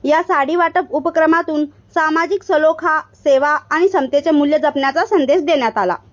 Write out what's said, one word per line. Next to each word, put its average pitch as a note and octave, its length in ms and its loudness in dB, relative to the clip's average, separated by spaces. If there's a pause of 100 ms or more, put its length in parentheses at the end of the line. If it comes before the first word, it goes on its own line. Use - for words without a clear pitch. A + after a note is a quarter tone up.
या D4+ 180 2
साडी D#4 340 -2
वाटप E4+ 380 -2
उपक्रमातून D#4+ 680 0 (300)
सामाजिक E4 480 -2
सलोखा, D#4 580 0 (140)
सेवा C#4+ 420 0 (140)
आणि E4 180 2
समतेचे D4 420 0
मूल्य D4 280 2
जपण्याचा C#4+ 460 0
संदेश D#4 380 2
देण्यात A#3 360 0
आला. F3+ 180 -2 (160)